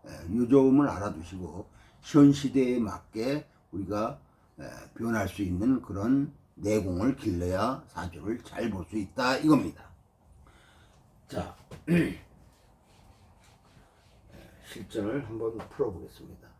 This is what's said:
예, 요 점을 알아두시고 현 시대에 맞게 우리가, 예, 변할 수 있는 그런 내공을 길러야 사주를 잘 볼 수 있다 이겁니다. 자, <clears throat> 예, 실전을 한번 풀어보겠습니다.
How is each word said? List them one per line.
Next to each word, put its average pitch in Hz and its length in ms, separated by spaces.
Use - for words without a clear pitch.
예, 87 300
요 120 120
점을 135 400
알아두시고 92 800
현 143 300
시대에 123 480
맞게 117 680
우리가, 104 500
예, 69 60
변할 110 320
수 101 140
있는 101 380
그런 120 520
내공을 101 600
길러야 95 720
사주를 87 540
잘 - 280
볼 92 160
수 110 120
있다 127 400
이겁니다. 135 500
자, - 280
<clears throat> - 180
예, 156 300
실전을 113 560
한번 113 280
풀어보겠습니다. 90 760